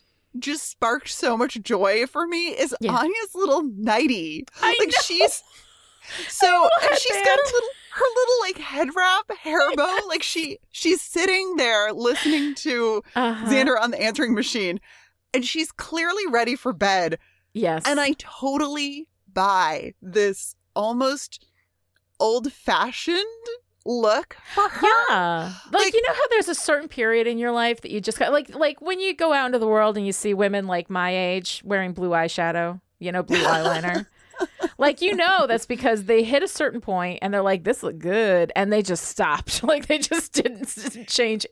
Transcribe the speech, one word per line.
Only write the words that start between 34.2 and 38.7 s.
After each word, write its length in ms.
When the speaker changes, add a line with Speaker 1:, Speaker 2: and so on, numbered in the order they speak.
Speaker 2:
Like, 220
you 140
know, 320
that's 200
because 380
they 200
hit 180
a 60
certain 320
point 420
and 100
they're 100
like, 200
"This 220
look 140
good," 580
and 160